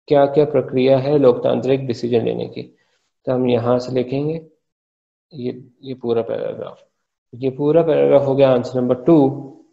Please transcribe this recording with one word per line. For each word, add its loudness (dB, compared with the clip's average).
क्या 4
क्या 2
प्रक्रिया 2
है 0
लोकतांत्रिक 2
decision -2
लेने -4
की? -16
तो -4
हम 0
यहाँ 0
से -8
लिखेंगे, -4
ये, -10
ये -12
पूरा -4
paragraph, -10
ये -6
पूरा 0
paragraph 2
हो 0
गया 4
answer -2
number 0
टू। 2